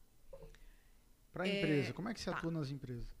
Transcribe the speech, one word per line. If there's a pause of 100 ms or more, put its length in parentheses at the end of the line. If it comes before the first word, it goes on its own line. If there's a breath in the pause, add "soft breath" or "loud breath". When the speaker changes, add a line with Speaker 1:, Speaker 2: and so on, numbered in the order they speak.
(1300 soft breath)
Speaker 1:
Pra
Speaker 2:
É,
Speaker 1:
empresa,
como
é
que
você
Speaker 2:
tá.
Speaker 1:
atua
nas
empresas? (140)